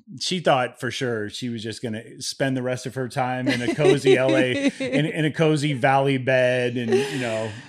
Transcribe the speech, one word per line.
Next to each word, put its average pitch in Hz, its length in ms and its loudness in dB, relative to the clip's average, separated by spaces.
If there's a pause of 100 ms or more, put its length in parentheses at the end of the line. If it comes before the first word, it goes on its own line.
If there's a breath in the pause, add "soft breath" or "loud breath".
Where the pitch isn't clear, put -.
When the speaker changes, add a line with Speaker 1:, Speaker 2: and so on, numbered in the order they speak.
(200)
Speaker 1:
she 180 200 -4
thought 135 400 2
for 123 120 -4
sure 110 380 -4
she 123 200 -8
was 117 120 -8
just 110 200 -10
gonna 120 400 -10
spend 135 340 -4
the 127 80 -2
rest 127 220 -4
of 117 100 -10
her 127 140 -4
time 127 400 -2
in 120 120 -2
a - 140 -2
cozy - 420 4
Speaker 2:
<laughs> - 0 -
Speaker 1:
L - 200 4
A, 127 420 2
in, 135 260 0
in 160 200 -2
a 151 60 0
cozy 151 420 2
valley 139 440 2
bed 127 600 2
and, 120 160 0
you 139 260 0
know, 113 320 -4 (180)